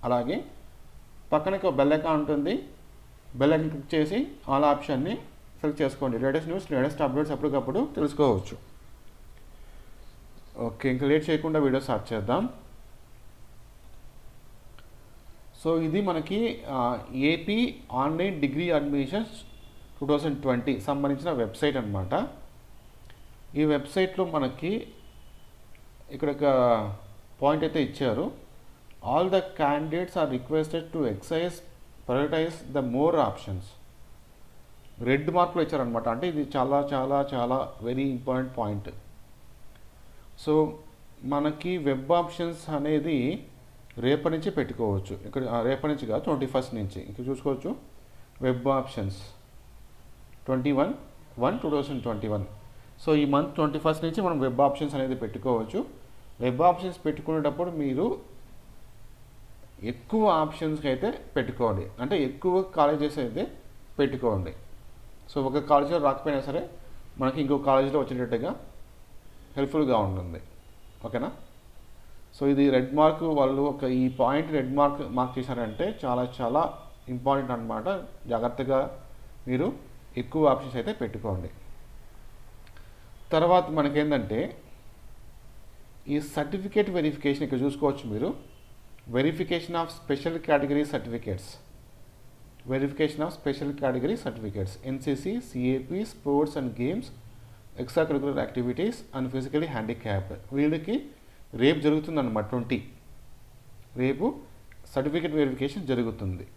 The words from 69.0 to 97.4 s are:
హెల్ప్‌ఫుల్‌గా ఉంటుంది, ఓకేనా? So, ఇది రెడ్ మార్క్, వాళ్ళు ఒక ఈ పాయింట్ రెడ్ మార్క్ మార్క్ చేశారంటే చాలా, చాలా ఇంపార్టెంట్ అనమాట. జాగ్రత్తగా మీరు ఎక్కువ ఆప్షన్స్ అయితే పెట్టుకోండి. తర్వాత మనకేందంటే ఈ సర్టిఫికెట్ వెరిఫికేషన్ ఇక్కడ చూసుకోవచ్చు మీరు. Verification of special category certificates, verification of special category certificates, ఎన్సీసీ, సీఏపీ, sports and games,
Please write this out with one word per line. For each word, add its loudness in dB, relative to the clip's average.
హెల్ప్‌ఫుల్‌గా 4
ఉంటుంది, -4
ఓకేనా? -2
So, -4
ఇది 6
రెడ్ 4
మార్క్, 6
వాళ్ళు 4
ఒక -6
ఈ 4
పాయింట్ 2
రెడ్ 0
మార్క్ 4
మార్క్ 0
చేశారంటే -4
చాలా, 0
చాలా 2
ఇంపార్టెంట్ 2
అనమాట. -4
జాగ్రత్తగా 2
మీరు 2
ఎక్కువ 0
ఆప్షన్స్ -6
అయితే -2
పెట్టుకోండి. -4
తర్వాత 8
మనకేందంటే 2
ఈ 4
సర్టిఫికెట్ 0
వెరిఫికేషన్ 2
ఇక్కడ 0
చూసుకోవచ్చు 0
మీరు. 0
Verification 2
of -2
special -2
category 4
certificates, -4
verification 0
of -2
special -2
category 0
certificates, -6
ఎన్సీసీ, -2
సీఏపీ, 0
sports 2
and -2
games, -2